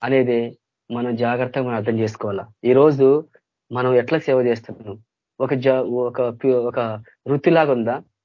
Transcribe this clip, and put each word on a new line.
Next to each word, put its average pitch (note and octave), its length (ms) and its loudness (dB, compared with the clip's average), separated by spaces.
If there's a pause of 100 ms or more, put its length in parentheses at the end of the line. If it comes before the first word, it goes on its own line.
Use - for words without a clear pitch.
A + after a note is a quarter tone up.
అనేదే B2 380 2 (500)
మనం A#2+ 260 -4
జాగ్రత్తగా B2 500 -2
మనం A#2 140 -4
అర్థం A2+ 180 -2
చేసుకోవాలా. G#2 460 -6 (200)
ఈరోజు C3+ 420 4 (640)
మనం B2 240 -2
ఎట్లా B2 240 2
సేవ C#3 280 0
చేస్తున్నాం? A2+ 500 -6 (440)
ఒక C3+ 140 -2
జ-, C3 340 0 (120)
ఒక B2 300 -2
పి-, B2+ 240 0 (120)
ఒక A#2+ 140 -4 (460)
వృత్తిలాగా D3 460 2
ఉందా? A#2+ 240 -2 (280)